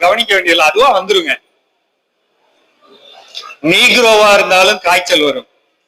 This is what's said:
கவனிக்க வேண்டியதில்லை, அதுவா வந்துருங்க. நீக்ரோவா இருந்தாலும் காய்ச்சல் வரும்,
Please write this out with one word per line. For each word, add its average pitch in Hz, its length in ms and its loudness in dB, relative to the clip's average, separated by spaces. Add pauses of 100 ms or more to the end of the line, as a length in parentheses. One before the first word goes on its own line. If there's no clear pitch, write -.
கவனிக்க 220 320 0
வேண்டியதில்லை, 170 340 0
அதுவா 220 280 0
வந்துருங்க. 185 360 -2 (2500)
நீக்ரோவா 220 640 2
இருந்தாலும் 190 480 0
காய்ச்சல் 175 440 -2
வரும், 127 200 -8 (400)